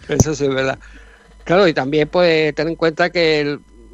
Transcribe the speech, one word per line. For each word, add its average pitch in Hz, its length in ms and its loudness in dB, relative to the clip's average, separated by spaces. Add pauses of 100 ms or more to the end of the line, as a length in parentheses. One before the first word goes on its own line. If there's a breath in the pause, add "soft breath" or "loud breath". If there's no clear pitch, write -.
Eso 151 280 0
sí 143 100 -4
es 135 80 -2
verdad. 131 260 -4 (640 soft breath)
Claro, 185 240 2
y 151 60 2
también, 151 340 -2
pues, 160 480 2
ten 160 140 -4
en 165 60 -6
cuenta 165 360 -2
que 160 300 0
el, 147 180 -6 (340)